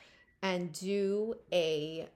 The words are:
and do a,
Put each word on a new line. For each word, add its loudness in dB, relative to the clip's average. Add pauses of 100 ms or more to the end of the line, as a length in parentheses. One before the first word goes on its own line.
(420)
and 0
do 0 (180)
a, 0